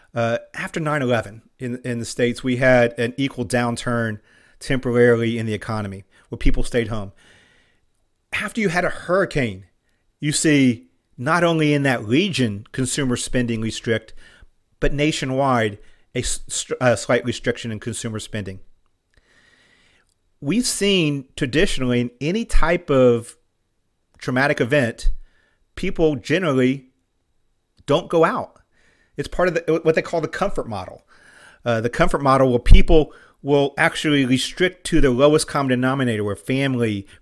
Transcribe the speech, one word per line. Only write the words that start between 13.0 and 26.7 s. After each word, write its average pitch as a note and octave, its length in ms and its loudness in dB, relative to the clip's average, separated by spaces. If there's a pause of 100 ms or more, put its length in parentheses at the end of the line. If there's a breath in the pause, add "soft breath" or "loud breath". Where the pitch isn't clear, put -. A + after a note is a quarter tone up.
spending A#2 440 -4
restrict, A2 540 -6 (640 soft breath)
but - 140 0
nationwide C3 840 0 (360 soft breath)
a B2+ 60 -4
s-, - 280 -4
str-, - 320 -8
a B2 160 4
slight B2 280 -2
restriction A#2 460 -6
in G#2+ 100 -8
consumer A2 380 -10
spending. F#2+ 420 -12 (1800 soft breath)
We've G3 260 -2
seen E3 600 0 (100)
traditionally C3 640 0
in A#2+ 100 -2 (100)
any F#3+ 240 -4
type - 460 2
of B2 460 4 (840)
traumatic C#3+ 420 0
event, B2+ 500 0 (640)
people D#3+ 420 0
generally C#3 760 -2 (960)